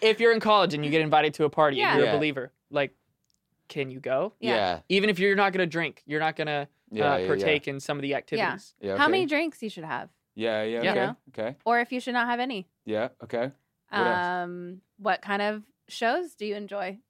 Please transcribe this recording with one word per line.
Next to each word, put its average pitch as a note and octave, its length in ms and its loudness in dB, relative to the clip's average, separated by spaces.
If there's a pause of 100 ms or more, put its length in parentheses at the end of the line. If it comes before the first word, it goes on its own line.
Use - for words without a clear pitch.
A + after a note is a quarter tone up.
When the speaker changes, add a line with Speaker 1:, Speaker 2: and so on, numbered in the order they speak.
Speaker 1:
if A3 180 4
you're A#3 140 6
in A3 80 2
college G3+ 340 4
and D3 100 -2
you C#3+ 60 -2
get D#3+ 100 4
invited D#3 340 4
to D#3 100 0
a D3 60 2
party D3+ 300 4
and F3+ 120 2
Speaker 2:
Yeah. - 60 4
Speaker 1:
you're - 80 6
Speaker 3:
Yeah. - 80 2
Speaker 1:
a - 40 2
believer, C#3+ 340 -2 (160)
like, C#3 280 -2 (720)
can C3+ 240 -6
you C3 80 -14
go? C3+ 400 -2
Speaker 2:
Yeah. A3+ 160 -2
Speaker 3:
Yeah. F2+ 320 0
Speaker 1:
Even G3 200 4
if F3+ 120 0
you're G3 160 4
not G3 160 4
gonna F#3 160 0
drink, E3 360 -6
you're D3 140 -4
not D#3+ 160 0
gonna, D3 340 -4 (220)
Speaker 3:
Yeah, F3 220 2
Speaker 1:
uh, - 40 2
Speaker 3:
yeah, F3+ 60 -2
yeah. - 60 -2
Speaker 1:
partake D#3 400 2
in C#3 100 -6
some D3 180 -6
of C#3 60 -6
the C#3 60 -4
Speaker 2:
Yeah. C#3 80 -2
Speaker 1:
activities. F#3+ 640 -4
Speaker 3:
Yeah, G2 160 -2
Speaker 2:
How C#4+ 80 4
Speaker 3:
okay. D4+ 80 4
Speaker 2:
many F#4 140 2
drinks D4+ 360 -2
you G#3+ 80 -6
should E3 140 -14
have? C#3 260 -8 (240)
Speaker 3:
Yeah, A2 300 0
yeah, A#2 180 -2
Speaker 1:
Yeah. F3+ 80 2
Speaker 3:
okay, B2 100 0
Speaker 2:
You B2+ 60 0
know? B3 100 -6 (120)
Speaker 3:
okay. B2 360 -8
Speaker 2:
Or A#3 140 2
if A#3+ 140 -4
you B3 80 -4
should B3 140 -8
not A#3+ 120 0
have A#3+ 140 -2
any. B3 280 -6 (160)
Speaker 3:
Yeah, G#2+ 260 -2 (120)
okay. B2+ 300 -4 (380)
What G3+ 160 -2
else? F3+ 200 0
Speaker 2:
Um, F3+ 540 -8 (180)
what G3 240 -2
kind G3+ 200 -2
of G#3+ 200 -4 (240)
shows C#4+ 480 -2
do G#3 100 -10
you G#3 120 -6
enjoy? G3+ 420 -8 (120)